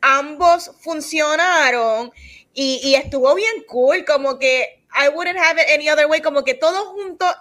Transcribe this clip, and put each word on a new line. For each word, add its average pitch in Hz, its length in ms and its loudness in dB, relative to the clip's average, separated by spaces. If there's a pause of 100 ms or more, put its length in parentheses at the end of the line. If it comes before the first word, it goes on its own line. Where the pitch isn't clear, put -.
ambos 294 800 2
funcionaron 302 1300 0 (420)
y, 262 300 -4
y 269 140 2
estuvo 269 400 2
bien 440 320 -4
cool, 269 360 0
como 269 360 -2
que 262 420 -2 (120)
I 277 200 2
wouldn't 349 240 -4
have 330 240 0
it 294 100 0
any 302 160 0
other 302 180 2
way, 311 140 2
como 285 220 -2
que 254 120 -2
todos 359 340 -2
juntos 381 400 -4 (120)